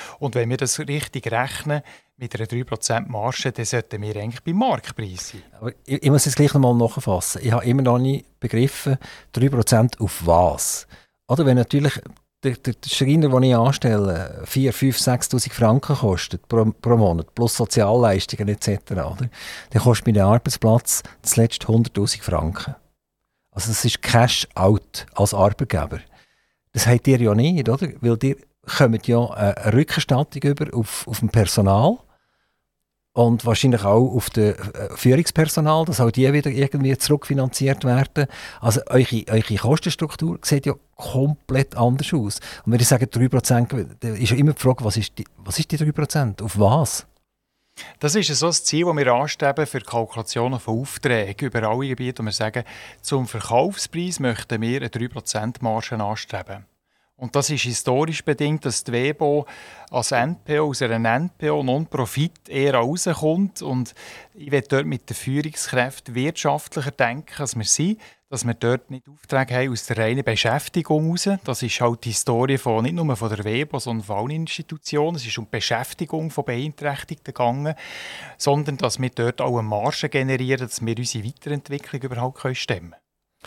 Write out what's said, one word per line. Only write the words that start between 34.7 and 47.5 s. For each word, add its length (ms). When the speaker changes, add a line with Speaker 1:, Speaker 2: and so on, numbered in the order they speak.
Speaker 2:
Führungspersonal, 880
dass 160
auch 100
die 220
wieder 180
irgendwie 480
zurückfinanziert 840
werden. 420
Also 260
eure, 420
eure 260
Kostenstruktur 880
sieht 240
ja 80
komplett 800
anders 360
aus. 280
Und 60
wenn 80
ich 80
sage 180
drei 220
Prozent, 440
dann 440
ist 140
ja 60
immer 180
die 60
Frage, 240
was 120
ist 200
die, 100
was 240
ist 100
die 60
drei 160
Prozent? 500
Auf 160
was? 480